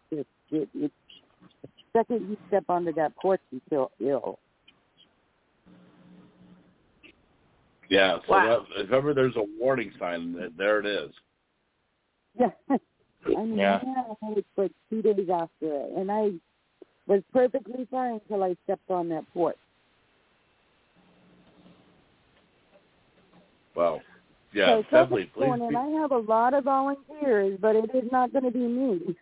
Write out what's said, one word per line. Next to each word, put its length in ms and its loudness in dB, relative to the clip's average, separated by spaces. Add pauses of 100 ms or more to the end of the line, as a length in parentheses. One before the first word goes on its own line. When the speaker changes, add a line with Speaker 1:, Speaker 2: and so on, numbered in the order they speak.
(140)
Speaker 1:
just, 140 -8 (240)
it, 220 -2
it, 180 -6 (720)
the 80 -20 (220)
second 380 0
you 80 -8 (100)
step 220 0
onto 240 -2
that 240 0
porch, 240 0 (100)
you 80 -10 (100)
feel 300 0
ill. 400 -4 (3500)
Speaker 2:
Yeah, 280 4 (100)
so 60 2
Speaker 1:
Wow. 320 4 (100)
Speaker 2:
that, 100 -4
if 60 -4
ever 220 2
there's 220 2
a 80 -2 (160)
warning 400 -2
sign, 340 -6
th-, 240 -10
there 220 2
it 60 -4
is. 260 -4 (1300)
Speaker 1:
Yeah. 200 2
<laughs> 100 -12
I 720 -4
mean, 140 -4
Speaker 3:
Yeah. 240 4
Speaker 1:
I 80 -8
had 160 -4 (160)
a 40 -12
headache 200 -4 (100)
for 140 -2 (200)
two 120 -4
days 280 2
after 200 -2 (260)
it, 220 -6
and 140 -4
I 200 0 (760)
was 140 4 (120)
perfectly 580 0
fine 220 -2
until 300 -4
I 200 0
stepped 280 -6
on 180 -2
that 240 -6
porch. 240 0 (4000)
Speaker 2:
Well, 260 0 (520)
yeah, 140 4
Speaker 1:
So 160 6
Speaker 2:
definitely. 400 4
Speaker 1:
something's 100 -12
Speaker 2:
Please 120 -2
Speaker 1:
going 180 0
in. 60 -4
Speaker 2:
be 60 -2
Speaker 1:
I 120 -2 (140)
have 100 -2
a 60 2
lot 360 2
of 120 2
volunteers, 960 0
but 140 4
it 180 2
is 180 0
not 220 2
gonna 180 0
be 80 -2
me. 640 -2